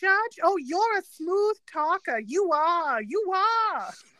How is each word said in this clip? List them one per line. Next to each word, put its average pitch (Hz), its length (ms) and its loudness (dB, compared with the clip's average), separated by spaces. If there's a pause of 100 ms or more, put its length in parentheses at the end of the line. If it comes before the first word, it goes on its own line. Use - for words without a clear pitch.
judge. 403 420 0
Oh, 359 160 4
you're 370 400 0
a 370 40 -4
smooth 392 540 -2 (160)
talker. 311 520 -2
You 339 280 0
are. 302 500 2
You 359 320 -4
are. 415 580 0 (280)